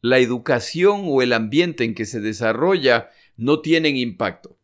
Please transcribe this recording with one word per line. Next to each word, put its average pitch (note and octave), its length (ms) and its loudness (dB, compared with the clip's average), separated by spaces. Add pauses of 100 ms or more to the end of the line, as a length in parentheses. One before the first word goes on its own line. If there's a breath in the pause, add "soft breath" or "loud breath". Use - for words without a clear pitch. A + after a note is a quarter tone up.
La B2+ 180 4
educación D3 840 0
o C3+ 160 0
el B2 100 2
ambiente B2 540 0
en A2+ 100 -6
que A2+ 80 -6
se G#2+ 160 -8
desarrolla A#2 880 0 (280 soft breath)
no C#3+ 240 0
tienen D#3 360 0
impacto. G#2+ 680 -6